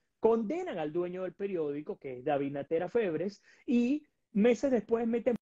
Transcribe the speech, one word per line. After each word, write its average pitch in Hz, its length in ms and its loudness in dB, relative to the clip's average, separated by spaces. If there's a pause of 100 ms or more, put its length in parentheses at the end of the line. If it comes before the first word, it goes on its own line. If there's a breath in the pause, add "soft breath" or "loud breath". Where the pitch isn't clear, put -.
(200)
condenan 226 580 0
al 156 140 -4
dueño 180 320 -4
del 175 80 -6
periódico, 160 640 -4
que 131 200 -12
es 127 60 -10
David 143 280 0
Natera 165 360 -2
Febres, 190 540 -2 (240 soft breath)
y 247 380 2 (280)
meses 226 380 4
después 233 360 0
meten 233 360 0